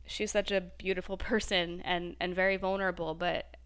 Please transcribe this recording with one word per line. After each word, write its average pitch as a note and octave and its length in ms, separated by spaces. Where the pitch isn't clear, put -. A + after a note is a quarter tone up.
she's - 240
such G3+ 200
a G3 100
beautiful F#3 560
person F#3 680
and, F3 360
and F3+ 140
very F#3+ 220
vulnerable, F#3 580
but E3+ 520